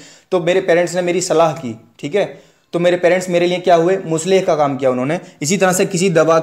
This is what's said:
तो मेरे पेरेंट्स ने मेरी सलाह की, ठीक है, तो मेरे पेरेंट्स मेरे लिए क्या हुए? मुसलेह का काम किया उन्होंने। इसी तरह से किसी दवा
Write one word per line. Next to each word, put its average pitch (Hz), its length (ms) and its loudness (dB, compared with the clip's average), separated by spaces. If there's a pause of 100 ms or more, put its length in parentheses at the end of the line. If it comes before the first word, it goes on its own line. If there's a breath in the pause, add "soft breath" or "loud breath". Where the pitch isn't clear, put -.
(320 loud breath)
तो 185 80 0
मेरे 180 220 0
पेरेंट्स 175 340 0
ने 180 60 -2
मेरी 175 200 -2
सलाह 160 320 0
की, 117 260 -10 (200)
ठीक 143 160 -6
है, - 380 -6 (200)
तो 175 60 -4
मेरे 175 180 2
पेरेंट्स 180 320 0
मेरे 175 180 0
लिए 180 120 -2
क्या 175 160 2
हुए? 175 300 2
मुसलेह 180 360 0
का 185 140 0
काम 143 220 0
किया 131 140 0
उन्होंने। 131 280 -4 (220 loud breath)
इसी 160 160 -2
तरह 185 160 2
से 185 120 0
किसी 180 240 -2
दवा 160 340 4